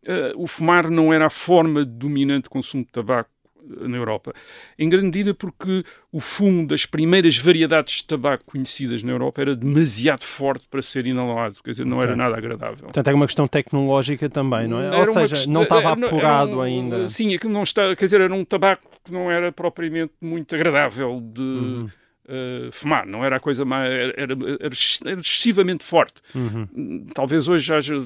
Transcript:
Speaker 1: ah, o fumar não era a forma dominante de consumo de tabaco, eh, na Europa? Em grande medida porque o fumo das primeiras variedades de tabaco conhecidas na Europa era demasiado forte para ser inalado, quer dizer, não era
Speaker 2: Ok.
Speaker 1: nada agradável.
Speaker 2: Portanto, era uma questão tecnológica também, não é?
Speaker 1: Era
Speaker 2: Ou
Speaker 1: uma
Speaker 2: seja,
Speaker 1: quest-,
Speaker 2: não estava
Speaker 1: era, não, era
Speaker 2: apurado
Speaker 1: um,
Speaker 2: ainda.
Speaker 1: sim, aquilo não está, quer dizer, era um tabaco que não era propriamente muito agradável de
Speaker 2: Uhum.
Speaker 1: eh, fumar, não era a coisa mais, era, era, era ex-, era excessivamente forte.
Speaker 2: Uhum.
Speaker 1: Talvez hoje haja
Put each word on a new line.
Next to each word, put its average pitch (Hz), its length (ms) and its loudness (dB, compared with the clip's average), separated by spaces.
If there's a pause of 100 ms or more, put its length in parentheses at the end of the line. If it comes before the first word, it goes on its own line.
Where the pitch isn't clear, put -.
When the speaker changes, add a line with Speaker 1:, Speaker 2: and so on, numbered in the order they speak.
Speaker 1:
ah, 175 300 -4
o 175 100 -6
fumar 165 440 2
não 160 240 4
era 156 140 4
a - 20 4
forma 160 560 4
dominante 139 580 -2
de - 60 -16
consumo 131 340 -6
de - 80 -12
tabaco, 117 380 -2 (520)
eh, 127 60 -8
na 123 100 -6
Europa? 113 360 -6 (460)
Em 156 100 2
grande 190 180 4
medida 196 260 0
porque 185 500 -4 (280)
o 160 80 -6
fumo 185 460 2
das 151 200 0
primeiras 165 520 4
variedades 160 600 4
de - 80 -8
tabaco 139 400 -2
conhecidas 127 580 -6
na 123 80 -4
Europa 127 300 -4
era 139 140 -2
demasiado 135 680 2
forte 139 460 -4
para 135 120 -4
ser 131 240 -4
inalado, 120 580 -2
quer 123 80 -10
dizer, 120 140 -6
não 127 160 0
era 120 120 2
Speaker 2:
Ok. 117 100 -2
Speaker 1:
nada 117 140 0
agradável. 117 480 -10
Speaker 2:
Portanto, 143 220 -2
era 139 80 4
uma 143 120 6
questão 143 200 0
tecnológica 139 840 0
também, 127 380 -2
não 117 140 -2
é? 143 60 -4
Speaker 1:
Era 143 100 -2
Speaker 2:
Ou 180 60 6
Speaker 1:
uma 214 100 2
Speaker 2:
seja, 151 220 2
Speaker 1:
quest-, 139 120 -2
Speaker 2:
não 156 160 4
estava - 180 4 (100)
Speaker 1:
era, 160 60 2
não, 240 100 -2
era 160 100 0
Speaker 2:
apurado 143 400 2
Speaker 1:
um, 131 40 -2
Speaker 2:
ainda. 127 480 -2
Speaker 1:
sim, 202 260 -2
aquilo 220 180 -4
não 208 100 0
está, 190 320 0
quer 196 100 0
dizer, 190 160 6
era 185 120 2
um 190 120 -4
tabaco 190 440 0 (140)
que 175 80 -16
não 180 180 -6
era 175 220 0
propriamente 165 680 -6
muito 165 340 -8
agradável 135 680 0
de 117 200 -12
Speaker 2:
Uhum. 127 480 -4 (380)
Speaker 1:
eh, 127 440 -8
fumar, 135 360 -2
não 104 180 -8
era 135 120 0
a - 20 -4
coisa 139 260 -2
mais, 131 260 -2
era, 127 260 -2
era, 131 160 -4 (260)
era - 140 -8
ex-, - 320 0
era 185 140 -6
excessivamente 185 640 0
forte. - 380 2 (140)
Speaker 2:
Uhum. 107 800 -8
Speaker 1:
Talvez 139 340 0
hoje 160 260 2
haja 147 220 -2 (100)